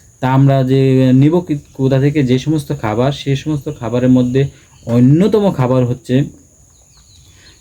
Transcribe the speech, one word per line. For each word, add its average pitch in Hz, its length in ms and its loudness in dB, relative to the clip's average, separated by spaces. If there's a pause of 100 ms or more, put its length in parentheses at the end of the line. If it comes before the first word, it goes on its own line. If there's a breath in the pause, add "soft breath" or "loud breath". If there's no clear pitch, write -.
(200 soft breath)
তা 127 120 -2
আমরা 135 320 2
যে 131 500 2
নিব 151 260 4
কি-, 156 180 -4 (160)
কোথা 135 260 0
থেকে? 147 240 0
যে 127 160 0
সমস্ত 147 420 -4
খাবার, 117 300 -2
সে 139 240 -6
সমস্ত 147 340 -6 (100)
খাবারের 123 300 -2
মধ্যে 127 360 2 (400 loud breath)
অন্যতম 175 680 2
খাবার 127 340 0
হচ্ছে 123 380 -2 (1400 soft breath)